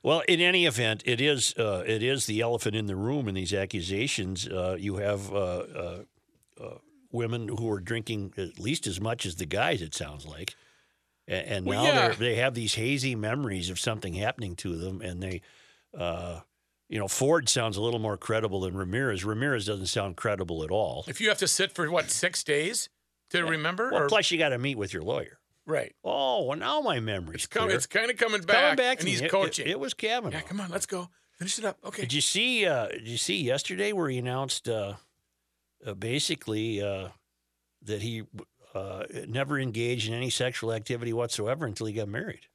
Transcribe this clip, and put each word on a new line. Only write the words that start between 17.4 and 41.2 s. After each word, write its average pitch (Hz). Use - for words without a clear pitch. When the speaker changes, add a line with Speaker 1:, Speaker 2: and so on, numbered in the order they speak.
Speaker 1:
sounds 113
a -
little 117
more 107
credible 107
than 92
Ramirez. 98
Ramirez 110
doesn't 98
sound 98
credible 90
at 76
all. 82
Speaker 2:
If -
you 214
have 196
to 180
sit 190
for, 160
what, 165
six -
days 156
to 175
Speaker 1:
Yeah. 170
Speaker 2:
remember? 170
Speaker 1:
Well, -
Speaker 2:
Or 143
Speaker 1:
plus 208
you 170
gotta 143
meet 135
with 98
your 82
lawyer. -
Speaker 2:
Right. 151
Speaker 1:
Oh, 247
well, 139
now 294
my 165
memory's 95
Speaker 2:
It's -
com-, 226
Speaker 1:
clear. 185
Speaker 2:
it's 135
kinda 233
coming 220
Speaker 1:
It's 165
coming -
Speaker 2:
back, -
Speaker 1:
back 254
Speaker 2:
and -
Speaker 1:
to 160
Speaker 2:
he's 120
Speaker 1:
me. 156
It, -
Speaker 2:
coaching. 185
Speaker 1:
it, 156
it 226
was 269
Kavanaugh. 220
Speaker 2:
Yeah, 160
come 202
on, 180
let's 185
go. 175
Finish 185
it 220
up. 196
Okay. 202
Speaker 1:
Did 123
you 143
see, 226
uh, 123
did 113
you 117
see -
yesterday 185
where 160
he 127
announced, 127
uh, 104
uh, 104
basically, 110
uh, 95
that 104
he, 113
uh, 98
never 139
engaged 120
in 117
any 123
sexual 120
activity 117
whatsoever 120